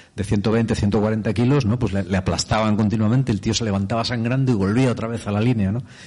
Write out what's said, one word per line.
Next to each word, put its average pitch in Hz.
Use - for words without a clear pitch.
de 104
ciento 104
veinte, 113
ciento 104
cuarenta 110
kilos, 127
¿no? 110
Pues 101
le, 98
le 92
aplastaban 104
continuamente. 110
El 98
tío 113
se 117
levantaba 101
sangrando 123
y 117
volvía 110
otra 113
vez 117
a 104
la 104
línea, 110
¿no? 120